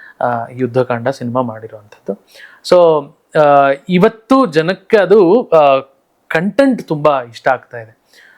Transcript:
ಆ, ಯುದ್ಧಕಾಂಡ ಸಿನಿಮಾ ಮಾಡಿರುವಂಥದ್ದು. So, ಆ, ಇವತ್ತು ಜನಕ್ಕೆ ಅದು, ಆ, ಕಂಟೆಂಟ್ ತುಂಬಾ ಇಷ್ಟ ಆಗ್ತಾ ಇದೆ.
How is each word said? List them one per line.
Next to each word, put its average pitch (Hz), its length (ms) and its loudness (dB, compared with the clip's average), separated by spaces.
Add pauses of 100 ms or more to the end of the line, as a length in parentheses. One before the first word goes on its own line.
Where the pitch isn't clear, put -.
(220)
ಆ, 120 300 -4
ಯುದ್ಧಕಾಂಡ 123 560 -4
ಸಿನಿಮಾ 127 340 -6
ಮಾಡಿರುವಂಥದ್ದು. 110 840 -14 (400)
So, 165 400 2 (340)
ಆ, 143 320 4 (180)
ಇವತ್ತು 220 560 0
ಜನಕ್ಕೆ 170 520 -2
ಅದು, 202 520 2
ಆ, 143 300 4 (480)
ಕಂಟೆಂಟ್ 202 540 -2
ತುಂಬಾ 147 400 -2
ಇಷ್ಟ 120 260 -10
ಆಗ್ತಾ 123 340 -4
ಇದೆ. 110 160 -20 (400)